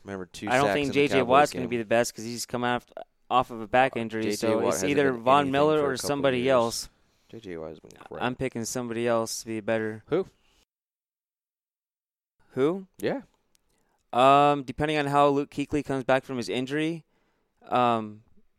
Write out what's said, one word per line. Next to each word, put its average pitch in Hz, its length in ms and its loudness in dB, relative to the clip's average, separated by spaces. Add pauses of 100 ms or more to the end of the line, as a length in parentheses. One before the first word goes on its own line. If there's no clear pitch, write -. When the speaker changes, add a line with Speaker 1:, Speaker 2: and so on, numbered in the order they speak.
Speaker 1:
Remember, 95 240 -12
two - 220 -12
Speaker 2:
I 123 80 2
don't 143 100 4
Speaker 1:
sacks 98 80 0
Speaker 2:
think 143 100 -2
Speaker 1:
in - 40 -6
the - 40 -6
Speaker 2:
J 143 140 2
J - 80 -2
Speaker 1:
Cowboys 127 120 2
Speaker 2:
Watt's 143 260 4
gonna 127 100 -6
Speaker 1:
game. 117 80 -6
Speaker 2:
be 120 60 -4
the 110 80 -4
best 117 300 0
'cause 110 80 -12
he's 117 220 -10
coming 123 240 -4
off, 123 160 -4 (440)
off 123 220 2
of 113 80 -10
a 110 80 -10
back 127 300 2
Speaker 1:
Uh, - 20 -4
Speaker 2:
injury, 110 240 -4
Speaker 1:
J 107 80 -2
J 104 40 0
Speaker 2:
so 110 240 0
Speaker 1:
Watt 196 80 0
Speaker 2:
it's 196 100 2
Speaker 1:
hasn't 95 140 0
Speaker 2:
either 139 200 4
Speaker 1:
been 117 120 -6
Speaker 2:
Von 135 180 6
Speaker 1:
anything 135 100 -2
Speaker 2:
Miller 151 280 4
Speaker 1:
for 147 40 0
a 139 60 0
Speaker 2:
or 131 80 -2
Speaker 1:
couple - 100 -6
Speaker 2:
somebody 139 320 0
Speaker 1:
years. 131 120 2
Speaker 2:
else. 117 380 0 (400)
Speaker 1:
J 117 100 -18
J 92 180 -12
Watt 80 120 -10
has 78 100 -16
been 53 120 -20
crap. - 320 -12
Speaker 2:
I'm 123 120 -4
picking 120 300 -6
somebody 117 420 -6
else 113 340 -2
to - 60 -18
be 110 120 -6
better. 110 480 -4
Speaker 1:
Who? 185 200 -2 (2250)
Speaker 2:
Who? 170 360 0 (120)
Speaker 1:
Yeah. 196 220 -4 (920)
Speaker 2:
Um, 143 520 4
depending 151 340 -4
on 143 80 -2
how 143 220 4
Luke 143 240 0
Kuechly 143 340 -4
comes 135 180 -4
back 135 220 2
from 135 120 -8
his 104 120 -6
injury, 151 560 -4 (640)
um, 113 560 0 (360)